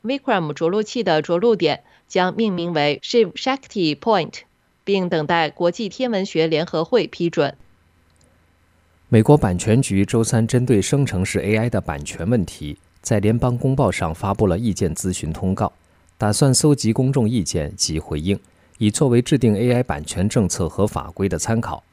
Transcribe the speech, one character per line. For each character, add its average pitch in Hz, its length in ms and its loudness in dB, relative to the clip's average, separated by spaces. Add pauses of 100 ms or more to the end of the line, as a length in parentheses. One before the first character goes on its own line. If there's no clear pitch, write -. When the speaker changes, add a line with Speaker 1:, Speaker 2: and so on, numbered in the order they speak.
Speaker 1:
Vikram 208 500 -2
着 160 160 -2
陆 214 140 -2
器 226 200 -6
的 160 180 2
着 170 160 -2
陆 226 180 2
点 151 280 -2 (240)
将 185 280 0
命 214 180 0
名 170 200 -4
为 147 300 0
Shiv 220 300 2
Shakti 214 600 -4
Point， 196 460 -2 (420)
并 190 260 0
等 160 160 -2
待 165 240 2
国 175 220 0
际 214 180 -8
天 247 220 -4
文 196 140 -2
学 160 220 0
联 160 180 0
合 165 180 -2
会 190 240 0
批 170 220 -2
准。 147 260 -2 (1500)
Speaker 2:
美 110 140 6
国 147 160 6
版 92 200 2
权 113 240 2
局 98 240 2
周 113 180 0
三 113 220 2
针 123 200 0
对 117 160 4
生 139 240 0
成 92 180 -2
式 95 160 -2
A 104 180 0
I 117 120 0
的 110 100 0
版 73 240 -8
权 85 260 -6
问 110 160 2
题， 73 320 -12 (240)
在 107 180 0
联 104 180 2
邦 120 200 0
公 135 180 0
报 131 160 2
上 80 240 -4
发 - 180 -2
布 214 140 2
了 87 100 2
意 220 160 -2
见 165 220 -2
咨 - 180 -4
询 - 180 -6
通 92 220 -2
告， 98 180 -2 (460)
打 107 160 0
算 135 200 4
搜 147 200 4
集 113 180 0
公 131 220 0
众 120 160 2
意 117 140 0
见 78 320 -4
及 78 240 -4
回 76 200 -6
应， 95 200 0 (380)
以 107 120 2
作 135 200 0
为 120 120 6
制 131 160 0
定 113 180 4
A 123 180 2
I 123 100 2
版 71 200 -4
权 87 240 -2
政 92 220 2
策 87 180 -4
和 95 180 0
法 - 260 -6
规 98 180 -2
的 85 80 -4
参 113 240 -2
考。 - 320 -8